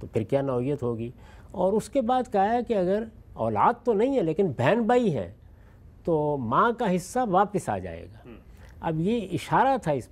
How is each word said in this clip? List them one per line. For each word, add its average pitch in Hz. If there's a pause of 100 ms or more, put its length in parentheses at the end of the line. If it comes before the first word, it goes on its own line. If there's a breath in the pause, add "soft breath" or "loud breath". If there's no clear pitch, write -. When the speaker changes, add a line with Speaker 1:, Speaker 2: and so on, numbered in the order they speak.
Speaker 1:
तो -
फिर 110
क्या 135
नौयत 131
होगी। 120 (420 loud breath)
और 190
उसके 220
बाद 247
कहा 196
है 233
कि 233
अगर 196 (280)
औलाद 117 (100)
तो 247
नहीं 247
है, 226
लेकिन 165
बहन 160
भाई 247
हैं, 101 (720 soft breath)
तो 151
माँ 147
का 233
हिस्सा 185
वापस 196
आ 101
जाएगा। 87
Speaker 2:
हम्म। - (460 loud breath)
Speaker 1:
अब 160
ये 208
इशारा 190
था 165
इस 127